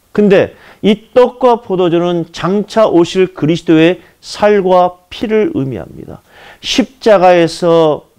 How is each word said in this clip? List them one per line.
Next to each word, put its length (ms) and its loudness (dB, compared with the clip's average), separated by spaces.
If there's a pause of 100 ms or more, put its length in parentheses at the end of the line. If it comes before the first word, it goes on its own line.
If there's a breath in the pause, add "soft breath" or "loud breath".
(100)
근데 460 0 (260 loud breath)
이 200 0 (120)
떡과 460 2
포도주는 720 -2
장차 560 -2
오실 460 0
그리스도의 680 0 (200 soft breath)
살과 760 0 (140)
피를 440 -4
의미합니다. 680 -10 (380 loud breath)
십자가에서 1500 0 (120)